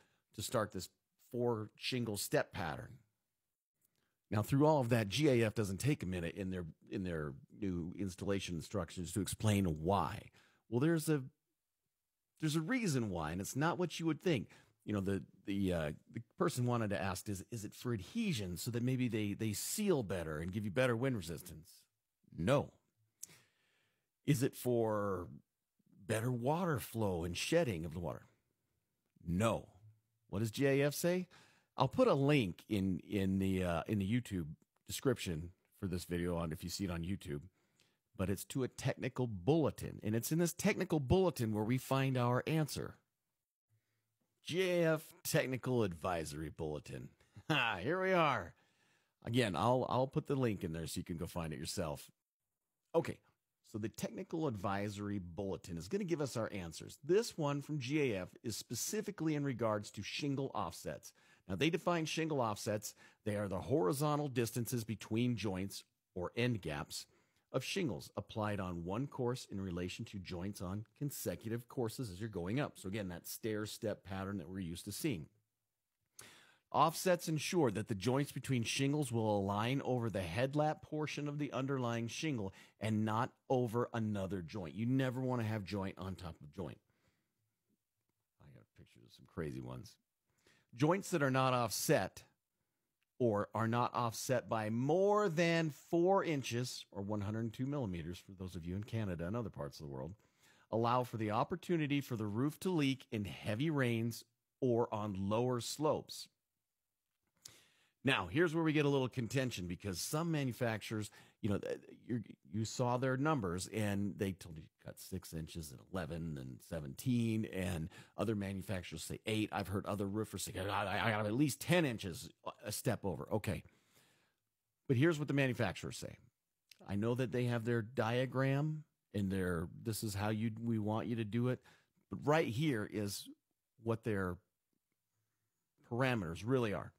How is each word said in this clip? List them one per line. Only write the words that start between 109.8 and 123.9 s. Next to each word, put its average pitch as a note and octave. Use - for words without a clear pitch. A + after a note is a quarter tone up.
some E3
manufacturers, A2+
you A2
know, G2
th-, -
you're, A#2
you G#2+
saw B2
their B2+
numbers A#2
and G2+
they G2
told D#2+
you D#2
to -
cut -
six -
inches D#2+
and B1
eleven E2
and B1+
seventeen, A2
and F2+
other G#2
manufacturers F#2+
say -
eight. A2
I've F#2
heard F#2+
other G2+
roofers G2+
say, -
"I, G2
I, F#2+
I A2+
got G#2+
at G#2
least C#3
ten E3+
inches F#2
a G2+
step -
over." D#2
Okay. G2+